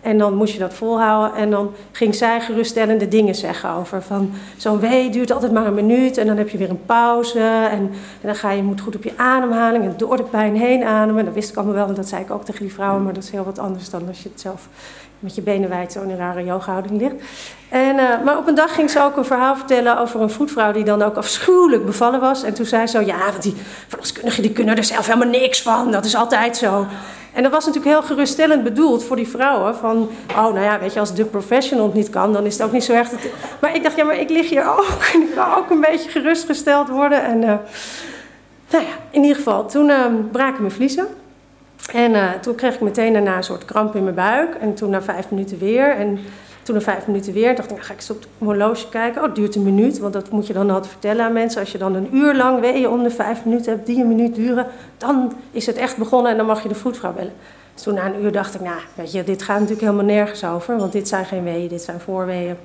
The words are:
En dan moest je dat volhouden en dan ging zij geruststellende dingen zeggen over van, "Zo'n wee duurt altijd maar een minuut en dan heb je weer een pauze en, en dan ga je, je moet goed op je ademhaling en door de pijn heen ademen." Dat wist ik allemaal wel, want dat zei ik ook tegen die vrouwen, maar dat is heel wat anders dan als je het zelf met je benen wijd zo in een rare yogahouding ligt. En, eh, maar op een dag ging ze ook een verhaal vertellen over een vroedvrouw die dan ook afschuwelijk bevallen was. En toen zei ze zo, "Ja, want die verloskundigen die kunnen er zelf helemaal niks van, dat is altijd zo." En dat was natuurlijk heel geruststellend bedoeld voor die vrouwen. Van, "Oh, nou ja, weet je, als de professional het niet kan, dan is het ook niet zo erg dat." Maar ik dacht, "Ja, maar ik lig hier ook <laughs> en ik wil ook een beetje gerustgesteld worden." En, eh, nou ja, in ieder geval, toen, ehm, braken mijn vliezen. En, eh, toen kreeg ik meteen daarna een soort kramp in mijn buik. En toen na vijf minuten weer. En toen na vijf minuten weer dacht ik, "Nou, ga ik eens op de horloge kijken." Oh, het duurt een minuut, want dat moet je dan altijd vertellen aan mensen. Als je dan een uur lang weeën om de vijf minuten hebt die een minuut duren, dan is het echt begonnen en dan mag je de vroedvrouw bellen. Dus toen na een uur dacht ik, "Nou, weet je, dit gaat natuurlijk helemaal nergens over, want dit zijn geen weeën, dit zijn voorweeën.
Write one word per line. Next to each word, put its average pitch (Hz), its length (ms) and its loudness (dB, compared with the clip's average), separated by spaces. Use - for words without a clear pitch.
En 220 180 2
dan 208 160 4
moest 208 180 2
je 202 60 -8
dat 185 160 -6
volhouden 220 640 0
en 214 120 0
dan 202 220 -2
ging 208 220 0
zij 233 260 0
geruststellende 220 680 0
dingen 208 260 4
zeggen 175 360 -6
over 180 320 -6
van, 196 280 -2
"Zo'n 214 240 0
wee 254 300 2
duurt 240 220 0
altijd 247 200 0
maar 220 140 2
een 202 80 0
minuut 247 440 4
en 220 80 2
dan 214 100 2
heb 208 120 0
je 208 100 -8
weer 185 120 -2
een 180 160 -6
pauze 233 840 2
en, 196 200 -2
en - 20 -20
dan 208 120 -4
ga 208 160 -4
je, 196 60 0
je 196 60 0
moet 196 180 -2
goed 220 160 -8
op 214 80 -10
je - 120 -6
ademhaling 233 680 2
en 185 120 -4
door - 200 0
de 220 60 0
pijn 214 340 0
heen 247 280 4
ademen." 214 400 2
Dat 214 100 -6
wist 208 160 -4
ik - 60 -10
allemaal 208 180 -2
wel, 202 100 2
want 196 120 -2
dat 196 120 -6
zei 185 140 -6
ik 190 80 -10
ook 208 140 -8
tegen 208 180 -10
die 196 100 -8
vrouwen, 196 300 -2
maar 190 100 -2
dat 190 100 -8
is - 80 -14
heel 196 140 -6
wat 190 140 -10
anders 185 320 -8
dan 175 180 -8
als 180 140 -14
je 202 60 -14
het - 120 -18
zelf 190 280 -12
met 190 140 -12
je 202 80 -6
benen 196 260 0
wijd 180 240 -6
zo 196 100 -10
in 190 80 -6
een 185 60 -6
rare 180 280 -6
yogahouding 190 560 -4
ligt. 254 140 -2
En, 269 300 2
eh, 262 60 4
maar 294 140 4
op 294 80 -2
een 320 80 4
dag 320 200 2
ging 302 160 2
ze 294 100 4
ook 285 160 4
een 262 80 2
verhaal 262 320 2
vertellen 240 420 2
over 233 220 -2
een 220 100 2
vroedvrouw 226 420 0
die 214 120 0
dan 208 180 4
ook 208 140 0
afschuwelijk 339 680 4
bevallen 240 340 2
was. 262 220 2
En 214 120 -4
toen 226 120 -2
zei 226 200 2
ze 226 120 0
zo, 208 60 4
"Ja, 180 140 -2
want 196 240 -2
die 202 140 -2
verloskundigen - 540 -4
die 214 100 2
kunnen 214 240 2
er 214 80 0
zelf 226 220 0
helemaal 240 340 4
niks 262 220 2
van, 240 280 0
dat 202 140 0
is 220 120 2
altijd 233 400 2
zo." 202 300 0
En 247 100 -2
dat 262 100 4
was 311 140 2
natuurlijk 285 280 2
heel 302 120 2
geruststellend 285 560 2
bedoeld 240 420 2
voor 254 120 -2
die 233 120 -2
vrouwen. 233 480 0
Van, 226 340 0
"Oh, - 60 -2
nou 214 240 2
ja, 208 180 2
weet 190 140 -4
je, 220 80 -2
als 190 140 -2
de 214 100 2
professional 233 600 0
het 196 100 0
niet 214 160 0
kan, 202 220 0
dan 208 140 0
is 202 60 -2
het 220 100 -2
ook 220 100 -2
niet 240 120 0
zo 240 80 0
erg 233 160 4
dat." 233 120 -8
Maar 320 140 0
ik 330 80 0
dacht, 311 140 0
"Ja, 311 80 4
maar 302 160 0
ik 302 100 -2
lig 330 180 2
hier 311 220 2
ook 392 320 2
<laughs> - 120 2
en 330 80 6
ik 320 120 0
wil 370 220 2
ook 370 140 0
een 330 100 4
beetje 320 300 2
gerustgesteld 294 800 2
worden." 277 360 2
En, 233 180 2
eh, 214 120 4
nou 320 140 4
ja, - 80 -8
in 285 120 4
ieder 285 140 6
geval, 214 300 0
toen, 294 220 4
ehm, 254 260 4
braken 262 300 0
mijn 196 140 -2
vliezen. 277 320 0
En, 233 220 4
eh, 196 160 2
toen 233 140 -4
kreeg 247 200 -2
ik - 60 -8
meteen 226 320 2
daarna 202 240 2
een 185 80 -4
soort 180 200 -10
kramp 214 300 -2
in 202 80 -2
mijn 185 120 -2
buik. 240 400 0
En 214 200 -4
toen 208 160 -4
na 190 120 0
vijf 190 280 -6
minuten 196 280 -6
weer. 240 380 2
En 202 220 -2
toen 233 120 -4
na 214 60 2
vijf 202 260 -4
minuten 196 260 -2
weer 233 240 2
dacht 220 140 -8
ik, 202 60 -8
"Nou, - 100 -14
ga - 60 -12
ik 196 60 -16
eens - 120 -14
op 214 120 -10
de - 60 -20
horloge 214 500 0
kijken." 233 320 -4
Oh, 311 60 0
het 233 100 -4
duurt 208 180 0
een 208 80 0
minuut, 196 360 4
want 202 140 -4
dat 196 180 -8
moet 214 160 -2
je 214 60 -6
dan 196 180 0
altijd 190 160 0
vertellen 220 380 -2
aan 226 80 0
mensen. 226 280 0
Als 196 120 -8
je 196 60 -8
dan 190 160 -2
een 208 220 -2
uur 285 180 4
lang 262 260 2
weeën 254 280 2
om 240 140 0
de 240 80 2
vijf 233 340 -4
minuten 233 280 0
hebt 214 140 -4
die 240 140 0
een 240 80 4
minuut 233 260 2
duren, 240 320 0
dan 254 360 0
is 233 160 -6
het 226 100 -2
echt 254 200 -4
begonnen 240 340 2
en 220 60 2
dan 220 100 2
mag 214 160 0
je 226 60 -6
de 202 60 -2
vroedvrouw 214 380 -6
bellen. - 200 -8
Dus - 80 -18
toen 208 120 -2
na 185 120 -2
een 202 180 -4
uur 208 80 0
dacht 196 220 -4
ik, 190 60 -10
"Nou, 175 200 -8
weet 160 180 -10
je, 185 120 -4
dit 190 180 -2
gaat 202 120 -2
natuurlijk 214 260 0
helemaal 202 240 2
nergens 208 400 0
over, 175 340 -4
want 190 140 -2
dit 202 160 -4
zijn 190 160 -2
geen 185 200 -6
weeën, 170 240 -6
dit 170 140 -8
zijn 170 180 -12
voorweeën. 180 640 -6